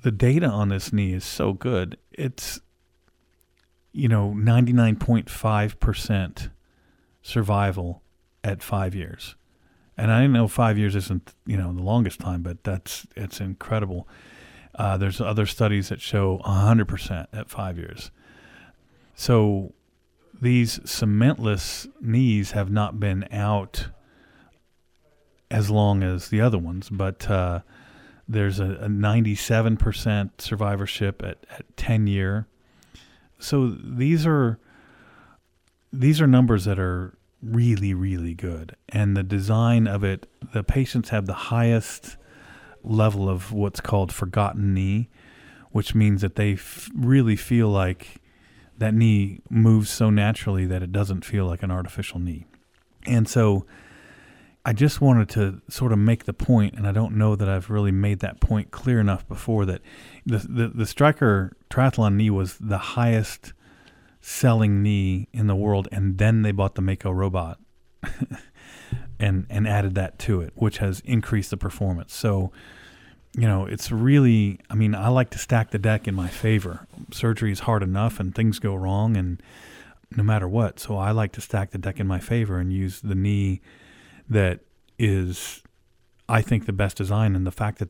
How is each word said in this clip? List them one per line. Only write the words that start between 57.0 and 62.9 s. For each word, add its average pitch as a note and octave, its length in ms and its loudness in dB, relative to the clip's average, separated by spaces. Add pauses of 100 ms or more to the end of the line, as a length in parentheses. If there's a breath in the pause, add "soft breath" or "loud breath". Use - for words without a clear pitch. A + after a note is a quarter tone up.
know G#2+ 200 4
that G2+ 120 0
I've F#2+ 220 -2
really G2+ 240 0
made G2+ 260 0
that - 220 -8
point - 300 0
clear B2 280 0
enough G2 280 0
before, G#2+ 380 -2
that F#2 160 -4 (440 loud breath)
the, A2 140 0
the, A#2 280 -2
the A2+ 180 -4
Stryker A2 720 2 (140)
triathlon A#2 460 2
knee G#2+ 140 4
was F#2+ 280 -2
the G#2 200 -4
highest A2+ 760 -2 (680 soft breath)